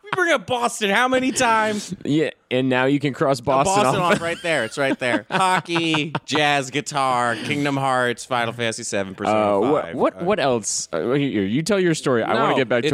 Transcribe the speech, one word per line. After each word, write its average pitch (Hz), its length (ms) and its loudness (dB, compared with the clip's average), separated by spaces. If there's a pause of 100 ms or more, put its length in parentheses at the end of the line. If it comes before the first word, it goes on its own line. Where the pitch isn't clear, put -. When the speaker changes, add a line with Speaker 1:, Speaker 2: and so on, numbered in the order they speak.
Speaker 1:
We 370 220 -4
bring 330 100 2
up 233 140 -2
Boston 233 420 -2
how 233 180 2
many 262 240 0
times? 220 600 0 (100)
Speaker 2:
Yeah, 147 280 0 (180)
and 131 180 2
now 127 180 2
you 143 140 2
can 139 140 -2
cross 139 280 0
Boston 147 420 2
Speaker 1:
Boston - 180 2
Speaker 2:
off. 180 140 2
Speaker 1:
off - 60 -6
right 170 200 -6
there. 156 240 0
It's - 120 -8
right 135 200 0
there. 120 300 -2
Speaker 2:
<laughs> - 40 -10
Speaker 1:
Hockey, 165 800 0 (120)
jazz, 143 460 0
guitar, 131 640 0
Kingdom 143 420 -2
Hearts, 127 480 0
Final 120 260 -2
Fantasy 117 320 -4
seven, 98 300 -4
Persona 104 440 2
Speaker 2:
Uh, 120 140 2
what, 147 120 2
Speaker 1:
five. 85 120 -10
Speaker 2:
what, 170 260 -2
Speaker 1:
Uh, 170 40 -4
Speaker 2:
what 196 140 0
else? 123 520 -2
Uh, 85 200 -2
here, 135 320 0
you 113 180 0
tell 196 180 0
your 170 140 2
story. 123 300 0
I - 100 0
wanna 196 160 2
Speaker 1:
No, 151 80 2
Speaker 2:
get 131 100 2
back 120 160 2
to 147 60 0
Speaker 1:
it 147 40 2